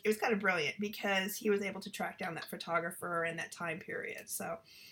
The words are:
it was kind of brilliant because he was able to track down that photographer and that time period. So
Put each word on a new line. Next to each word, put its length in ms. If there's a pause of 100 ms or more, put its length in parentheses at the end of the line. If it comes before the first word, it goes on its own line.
it 40
was 100
kind 160
of 60
brilliant 380
because 600
he 120
was 120
able 180
to 100
track 300
down 160
that 100
photographer 800
and 160
that 140
time 260
period. 500
So 280 (340)